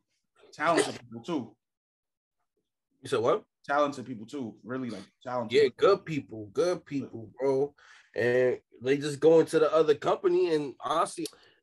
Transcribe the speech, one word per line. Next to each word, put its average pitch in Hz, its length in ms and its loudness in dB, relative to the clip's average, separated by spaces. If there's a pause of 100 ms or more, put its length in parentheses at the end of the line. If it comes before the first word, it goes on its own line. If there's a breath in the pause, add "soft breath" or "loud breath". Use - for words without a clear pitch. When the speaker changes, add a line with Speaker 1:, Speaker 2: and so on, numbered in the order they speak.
(540)
Speaker 1:
Talented 147 460 -2
people 117 240 -16
too. 143 320 -6 (1500)
Speaker 2:
You 131 80 -14
said 123 120 0
what? 127 220 0 (220)
Speaker 1:
Talented 139 400 -2
people 113 220 -14
too. 131 360 -12
Really, 127 280 -10
like, 98 120 -12 (200)
talented 123 340 -6
Speaker 2:
Yeah, 147 120 6
Speaker 1:
people. 147 180 2
Speaker 2:
good 196 180 2
people, 110 480 -8
good 170 320 -2
people, 113 540 -10
bro. 135 340 0 (420 loud breath)
And 123 440 2 (240)
they 135 160 0
just 139 200 -6
go 160 200 8
into 156 180 2
the 151 160 2
other 156 220 4
company, 180 580 0
and 147 280 -4
honestly, 156 440 -4 (380 soft breath)